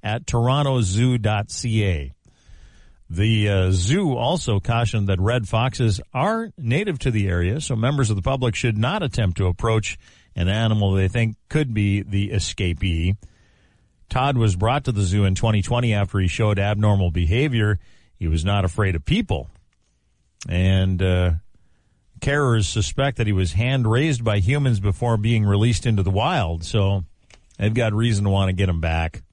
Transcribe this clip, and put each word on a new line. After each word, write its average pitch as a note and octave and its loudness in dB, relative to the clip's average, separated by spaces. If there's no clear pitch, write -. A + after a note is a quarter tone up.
at G#2+ -6
torontozoo B2 0
dot G#2 -2
C A2 -2
A. D2 -2
The, G#2 2
uh, F#2 2
zoo B2+ 2
also A#2+ 0
cautioned A2+ 0
that F#2 0
red A2 0
foxes A2+ 0
are G#3+ -2
native D3+ -2
to C3 -2
the G#2+ 0
area, F2 0
so B2 -4
members B2 0
of A2 0
the F#2+ -4
public B2+ -2
should A2 -2
not E3+ 0
attempt G#2 -2
to F#2+ 0
approach A2 -2
an F2+ 0
animal G#2+ 2
they F#2+ 2
think A2+ -2
could C#3+ -2
be G2+ 2
the G2 -2
escapee. F2 -2
Todd C3 0
was A2 2
brought A2+ 0
to C3 -2
the G2+ 0
zoo G2 2
in F#2+ 2
twenty A2 0
twenty A#2+ 0
after G2+ -2
he F2+ 2
showed G#2 0
abnormal G2+ 2
behavior. G#2+ 0
He E2+ -4
was D#2 0
not G2+ 0
afraid F#2 0
of D2 -6
people. E3 -2
And, F#2 2
uh, F2+ 2
carers C3+ 2
suspect C3 -2
that A#2 0
he G#2+ 0
was F#2 0
hand-raised B2 0
by G#2 2
humans B2 2
before A2+ 0
being A2 2
released G#2 2
into G#2+ 2
the F#2 0
wild, F#2+ 0
so G2 0
they've G#2+ 0
got A2+ 0
reason G#2+ 0
to G2 2
want G2 2
to F#2 0
get F#2 0
him E2 0
back. E2 -2